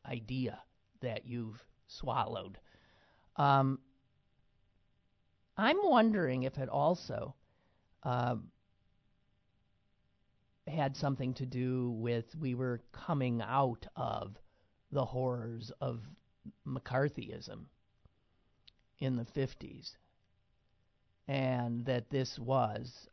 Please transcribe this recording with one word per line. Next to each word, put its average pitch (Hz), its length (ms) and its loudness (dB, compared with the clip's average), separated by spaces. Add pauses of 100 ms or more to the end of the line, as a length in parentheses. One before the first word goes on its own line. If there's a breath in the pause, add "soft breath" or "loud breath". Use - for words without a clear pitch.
idea 113 560 -4 (400)
that 117 240 -6
you've 117 360 -6 (260)
swallowed. 113 720 -4 (800 soft breath)
Um, 139 440 6 (1800)
I'm 240 260 6
wondering 214 600 6
if 131 140 -2
it 131 120 -2
also, 147 680 0 (680)
uh, 123 320 0 (2250)
had 143 300 0
something 135 380 0
to 135 120 -4
do 127 460 0
with 117 340 0 (140)
we 135 140 0
were 123 260 0 (140)
coming 127 480 0
out 120 540 0
of 113 420 -4 (540)
the 139 120 0
horrors 120 680 -4 (100)
of 123 180 -4 (640)
McCarthyism 127 1000 -4 (1300)
in 131 180 0
the 117 80 -4
fifties, - 720 -6 (1300)
and 123 580 0
that 123 240 -2
this 131 300 -2
was, 120 720 0